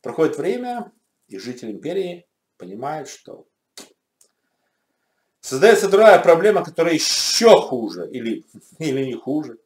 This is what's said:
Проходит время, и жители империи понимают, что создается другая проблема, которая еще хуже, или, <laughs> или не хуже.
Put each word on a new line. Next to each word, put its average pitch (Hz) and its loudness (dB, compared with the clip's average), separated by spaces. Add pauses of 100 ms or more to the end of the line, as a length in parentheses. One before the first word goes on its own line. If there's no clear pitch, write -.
Проходит 156 -2
время, 240 -6 (360)
и 95 -16
жители 120 -12
империи 175 -10 (300)
понимают, 156 -12
что - -20 (1900)
создается 190 2
другая 202 8
проблема, 180 2
которая 165 -2
еще - 2
хуже, 101 -8
или, 113 -8 (160)
<laughs> - -20
или 135 -4
не 123 -8
хуже. 131 -8